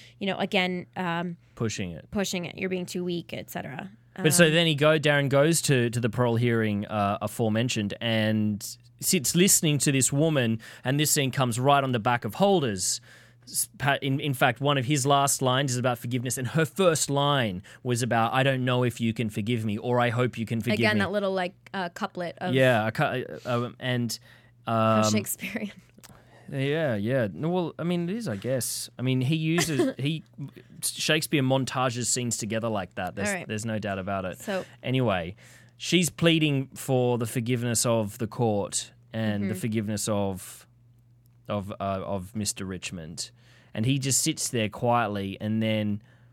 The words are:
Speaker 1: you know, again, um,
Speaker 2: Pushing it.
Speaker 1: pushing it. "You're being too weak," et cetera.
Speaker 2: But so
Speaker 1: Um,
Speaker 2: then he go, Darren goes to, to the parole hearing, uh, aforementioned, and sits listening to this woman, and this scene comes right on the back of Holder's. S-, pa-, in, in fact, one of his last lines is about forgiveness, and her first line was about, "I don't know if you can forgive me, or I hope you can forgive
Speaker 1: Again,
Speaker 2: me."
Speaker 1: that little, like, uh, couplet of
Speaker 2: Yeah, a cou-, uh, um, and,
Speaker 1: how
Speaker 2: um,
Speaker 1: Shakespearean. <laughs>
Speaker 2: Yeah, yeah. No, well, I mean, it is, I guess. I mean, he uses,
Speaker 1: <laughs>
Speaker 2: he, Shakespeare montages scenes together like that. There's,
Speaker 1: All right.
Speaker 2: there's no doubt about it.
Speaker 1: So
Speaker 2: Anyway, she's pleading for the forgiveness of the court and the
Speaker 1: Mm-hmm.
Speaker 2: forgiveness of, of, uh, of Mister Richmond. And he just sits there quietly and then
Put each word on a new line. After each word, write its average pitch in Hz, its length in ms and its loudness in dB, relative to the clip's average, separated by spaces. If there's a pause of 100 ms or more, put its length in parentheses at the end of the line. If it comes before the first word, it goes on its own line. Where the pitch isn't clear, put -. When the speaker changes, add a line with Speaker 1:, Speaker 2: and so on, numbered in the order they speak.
(180)
Speaker 1:
you 196 80 -6
know, 190 120 -2
again, 185 480 -2 (100)
um, 175 400 -4 (180)
Speaker 2:
Pushing 104 380 -4
it. - 180 -16
Speaker 1:
pushing 190 360 -4
it. - 120 -12
"You're 190 120 -4
being 180 160 -4
too 180 180 -6
weak," 170 280 -6
et - 160 -10
cetera. - 420 -10 (280)
Speaker 2:
But 156 140 4
so 175 140 8
Speaker 1:
Um, 156 60 4
Speaker 2:
then 165 140 4
he 160 80 4
go, 151 240 6
Darren 143 300 4
goes 147 340 4
to, 123 280 4
to 117 100 -2
the 120 80 2
parole 117 280 2
hearing, 113 500 2
uh, 101 340 0
aforementioned, 110 800 -2
and 110 680 0 (320)
sits - 380 0
listening 175 440 4
to 151 120 2
this 131 180 2
woman, 139 480 2 (260)
and 135 140 0
this 151 120 2
scene 135 200 2
comes 123 300 0
right 139 240 6
on 131 80 0
the 120 60 2
back 117 260 2
of 110 120 -6
Holder's. 147 680 2 (440)
S-, - 300 -4
pa-, 139 240 2
in, 135 200 0
in 147 120 0
fact, 127 300 2
one 143 160 4
of 120 80 0
his 139 180 0
last 139 380 4
lines 131 300 2
is 123 40 0
about 123 220 0
forgiveness, 123 400 -4
and 127 100 -4
her 160 160 2
first 165 460 2
line 139 520 2 (200)
was 123 200 0
about, 117 300 2
"I 131 100 4
don't 131 220 0
know 123 200 2
if 120 180 -2
you 113 100 2
can 113 160 -4
forgive 110 380 -2
me, 104 100 -2
or 123 240 0
I 123 80 4
hope 117 300 0
you 113 80 -4
can 117 160 -2
forgive - 160 0
Speaker 1:
Again, 156 180 2
Speaker 2:
me." 208 40 2
Speaker 1:
that 185 120 -2
little, 196 220 0
like, 180 180 -4 (220)
uh, 185 160 -4
couplet 175 500 -8
of 180 140 -2
Speaker 2:
Yeah, 127 320 4
a 110 60 -2
cou-, 151 120 0
uh, 123 340 -4 (280)
um, 107 120 -12
and, 123 400 -2 (480)
Speaker 1:
how 110 380 4
Speaker 2:
um, 107 80 4
Speaker 1:
Shakespearean. 185 640 -4
<laughs> - 60 -20 (640)
Speaker 2:
Yeah, 143 460 -2
yeah. 113 380 0
No, 104 160 -4
well, 175 280 -2
I - 60 -8
mean, 175 260 0
it 185 60 -4
is, 226 140 -6
I 107 80 -4
guess. 120 520 -4 (120)
I - 20 -8
mean, 131 180 2
he 131 140 0
uses, 160 600 0
Speaker 1:
<laughs> - 40 -14
Speaker 2:
he, 151 240 -4 (580)
Shakespeare - 600 0
montages 131 640 0
scenes 120 300 -2
together 113 320 -2
like 101 260 -4
that. 92 220 -6
There's, 101 120 -2
Speaker 1:
All 202 60 -2
right. 175 140 -8
Speaker 2:
there's 107 180 -4
no 110 140 -2
doubt 98 180 -4
about 95 280 -4
it. 87 120 -8
Speaker 1:
So 95 260 -6 (160)
Speaker 2:
Anyway, 107 540 0 (420)
she's 175 320 2
pleading 156 680 2
for 123 420 2
the 117 80 -2
forgiveness 120 580 -2
of 110 340 0
the 113 100 -4
court - 640 -2 (200)
and 107 300 -2
the 98 120 -2
Speaker 1:
Mm-hmm. 92 40 -6
Speaker 2:
forgiveness 107 500 -2
of, 101 600 -4 (800)
of, 101 320 -4
uh, 98 260 -4
of 98 300 -8
Mister 101 280 -6
Richmond. 87 680 -10 (420)
And 110 100 -2
he 139 140 2
just 131 240 0
sits 160 260 -2
there 110 200 0
quietly 104 720 0
and 107 200 -2
then 107 400 0 (320)